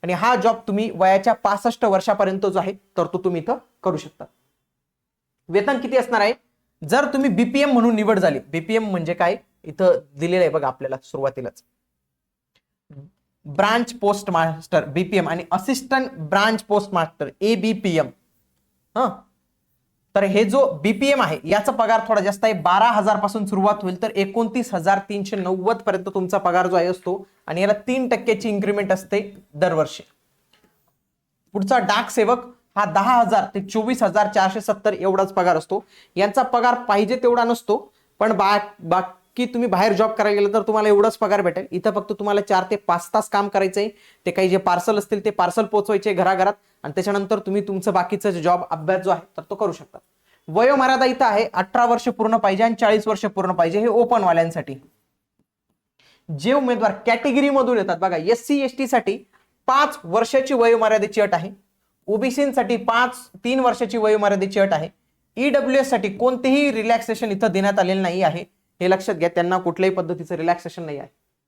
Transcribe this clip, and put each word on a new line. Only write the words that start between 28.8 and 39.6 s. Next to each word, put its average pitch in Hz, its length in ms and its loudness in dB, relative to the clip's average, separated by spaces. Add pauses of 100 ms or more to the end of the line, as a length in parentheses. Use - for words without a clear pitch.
असते 190 280 -2 (340)
दरवर्षी. 156 480 -2 (1500)
पुढचा 196 260 0
डाक 214 320 0
सेवक 240 340 0 (320)
हा 202 80 2
दहा 202 360 2
हजार 208 240 2 (100)
ते 202 60 -4
चोवीस 220 420 -2
हजार 202 240 2
चारशे 202 340 0
सत्तर 202 320 -2
एवढाच 190 400 0
पगार 175 240 2
असतो. 190 280 -4 (320)
यांचा 202 260 2
पगार 240 320 2
पाहिजे 214 420 0
तेवढा 240 280 2
नसतो, 233 480 -2 (260)
पण 220 140 2
बा-, 202 260 2 (220)
बाकी 180 680 -4
तुम्ही 247 220 -2